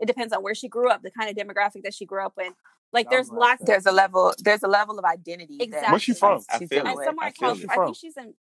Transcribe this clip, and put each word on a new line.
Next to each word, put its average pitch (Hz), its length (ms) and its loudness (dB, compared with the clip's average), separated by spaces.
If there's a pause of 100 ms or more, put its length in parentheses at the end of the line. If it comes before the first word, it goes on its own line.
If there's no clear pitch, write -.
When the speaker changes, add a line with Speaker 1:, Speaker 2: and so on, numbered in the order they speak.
Speaker 1:
it 220 60 -4
depends 233 260 -4
on 190 100 -2
where 196 120 -6
she 247 140 -12
grew 240 220 0
up, - 120 0
the 190 100 -12
kind 220 180 -6
of 202 60 -8
demographic 202 480 -4
that 202 100 -8
she 196 120 -12
grew 190 180 -6
up 190 160 -8
in. 180 120 -6 (400)
Like, 233 160 0
Speaker 2:
I - 20 -2
Speaker 1:
there's 254 200 0
Speaker 2:
was - 0 -
gonna 233 120 -2
Speaker 1:
lots 247 180 4
Speaker 2:
say. 190 60 -4
Speaker 3:
There's 196 200 4
a 190 60 4
level, 185 460 4
there's 208 240 2
a 196 60 0
level 208 300 2
of 185 60 -12
identity 170 600 -4
that - 0 -
Speaker 1:
Exactly. 220 260 -2
Speaker 2:
Where's 220 100 4
she 240 120 -2
from? 196 360 4
Speaker 4:
I, - 60 -2
I - 20 0
Speaker 3:
she's 170 120 -6
Speaker 4:
feel - 140 0
Speaker 3:
dealing 254 80 -2
Speaker 1:
And - 20 -2
Speaker 4:
it. 285 40 -8
Speaker 3:
with. 277 100 -2
Speaker 1:
somewhere 320 180 -6
Speaker 4:
I - 20 -4
Speaker 1:
in 262 40 -10
Speaker 4:
feel - 180 -2
Speaker 1:
California, - 160 -6
Speaker 4:
it. - 40 -6
Speaker 1:
I - 80 0
Speaker 2:
Where's 180 80 2
Speaker 1:
think 349 100 -6
Speaker 2:
she - 60 -20
from? 330 60 -18
Speaker 1:
she's 311 100 -20
in, 233 160 -18 (120)